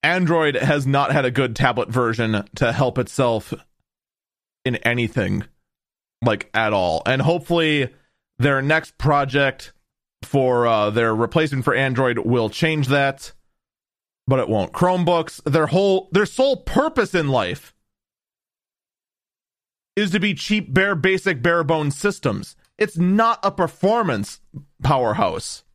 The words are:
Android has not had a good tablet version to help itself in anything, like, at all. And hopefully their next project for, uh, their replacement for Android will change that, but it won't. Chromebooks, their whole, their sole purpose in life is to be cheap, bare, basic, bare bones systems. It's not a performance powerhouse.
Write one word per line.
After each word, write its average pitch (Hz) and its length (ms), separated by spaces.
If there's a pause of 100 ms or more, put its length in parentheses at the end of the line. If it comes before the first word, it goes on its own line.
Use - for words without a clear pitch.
Android 160 520
has 143 320
not 139 260
had 143 120
a 127 60
good 123 260
tablet 123 320
version 113 580 (100)
to 117 160
help 127 260
itself 117 560 (1080)
in 123 120
anything, 113 680 (760)
like, 110 320
at 110 220
all. 87 320
And 131 160
hopefully 160 720 (440)
their 135 220
next 151 380
project 139 760 (520)
for, 127 420
uh, 107 240
their 113 240
replacement 135 500
for 135 100
Android 127 440
will 113 320
change 156 380
that, 139 440 (920)
but 131 140
it - 80
won't. 104 260
Chromebooks, 175 680
their 151 240
whole, 190 440
their 196 140
sole 262 320
purpose 277 560
in 160 140
life 117 440 (2250)
is 208 140
to 180 100
be 202 140
cheap, 208 400
bare, 196 220
basic, 185 440
bare 170 240
bones 147 320
systems. - 580 (220)
It's 208 220
not 202 440
a 196 100
performance 202 880 (400)
powerhouse. 107 800 (100)